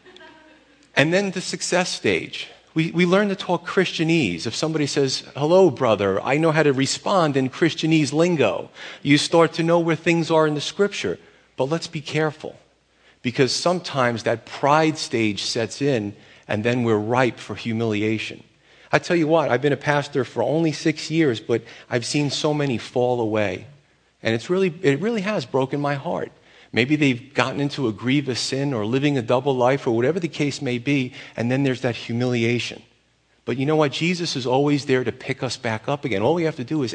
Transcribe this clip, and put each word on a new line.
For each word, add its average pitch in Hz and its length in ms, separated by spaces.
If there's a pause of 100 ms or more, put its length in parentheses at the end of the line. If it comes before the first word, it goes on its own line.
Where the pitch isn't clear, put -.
(960)
And 156 160
then 196 180
the 175 100
success 180 500
stage. - 580 (260)
We, 160 160
we 175 160
learn 196 220
to 190 80
talk - 320
Christianese. 160 800
If - 80
somebody 156 300
says, 139 360 (140)
"Hello, 165 340
brother," 104 520
I 135 160
know 160 140
how 156 120
to 143 80
respond 147 640
in 131 140
Christianese 156 600
lingo. 151 580 (320)
You 147 160
start 165 360
to 170 80
know 170 160
where 165 160
things 165 360
are 156 160
in 151 80
the 147 60
scripture. - 580 (380)
But 135 100
let's 165 200
be 156 140
careful, 151 580 (640)
because 123 320
sometimes 135 720
that 117 200
pride 151 540
stage 110 460
sets - 360
in, 113 360 (320)
and 104 160
then 123 180
we're 113 160
ripe 117 400
for - 160
humiliation. 110 880 (480)
I 151 80
tell 175 180
you 156 120
what, 156 240
I've 123 100
been 143 100
a 131 40
pastor 143 480
for - 180
only 151 300
six 156 400
years, 151 260
but 113 240 (260)
I've 120 180
seen 147 220
so 151 240
many 143 240
fall 123 440
away. 104 460 (540)
And 113 140
it's 117 160
really, 185 320
it 139 160
really 214 220
has 185 260
broken 135 340
my 143 140
heart. 151 380 (380)
Maybe 127 260
they've 131 360
gotten 131 300
into 139 260
a 110 40
grievous 127 460
sin 139 360
or 104 100
living 135 320
a 120 60
double 131 340
life 131 300
or 123 60
whatever 139 280
the 170 80
case 143 320
may 123 160
be, 127 380 (200)
and 117 160
then 135 120
there's 131 180
that 120 160
humiliation. 120 840 (640)
But 120 100
you 135 80
know 156 120
what? 151 140
Jesus 170 460
is 123 100
always 139 380
there 127 180
to 113 80
pick - 320
us 123 140
back 110 320
up 143 160
again. 101 160
All 131 140
we 175 80
have 156 140
to 127 80
do 151 180
is 113 120